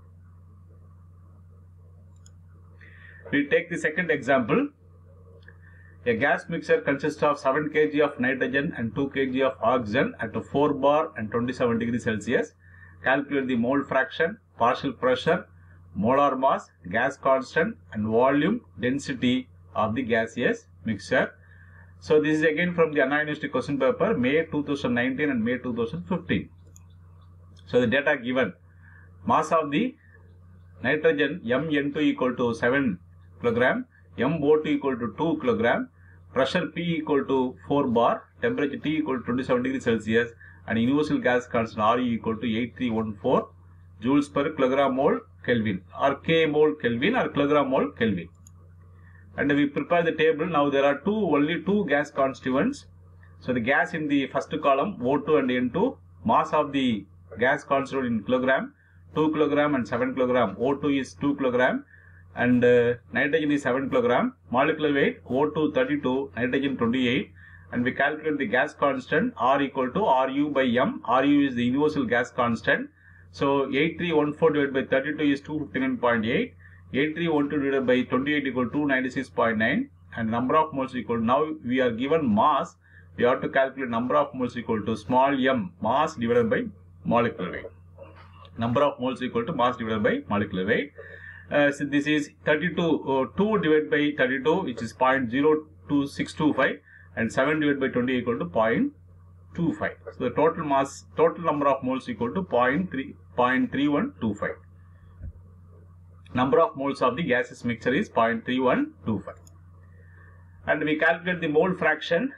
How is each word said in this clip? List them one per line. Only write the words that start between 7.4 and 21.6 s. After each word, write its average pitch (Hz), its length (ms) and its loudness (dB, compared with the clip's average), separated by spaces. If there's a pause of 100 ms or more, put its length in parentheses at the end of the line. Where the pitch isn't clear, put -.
K 151 200 2
G 143 100 0
of 143 180 2
nitrogen 131 580 -2
and 117 180 -4
two 139 160 -2
K 135 200 -2
G 131 120 0
of 131 180 2
oxygen 117 580 0
at 117 160 -8
a 117 60 -4
four 139 320 0
bar 143 460 2
and 107 120 -6
twenty-seven 123 480 0
degrees 117 260 -2
Celsius. 117 500 -2 (500)
Calculate 139 440 0
the 127 80 0
mole 131 280 0
fraction, 147 540 -2 (200)
partial 127 340 0
pressure, 127 540 0 (480)
molar 131 420 2
mass, 135 340 0 (200)
gas 127 280 -2
constant, 139 580 0 (160)
and 107 140 -4
volume 143 560 2 (180)
density 127 680 -2 (260)
of 107 200 0
the 131 80 -2
gaseous 117 640 -2 (180)
mixture. 113 500 -2 (640)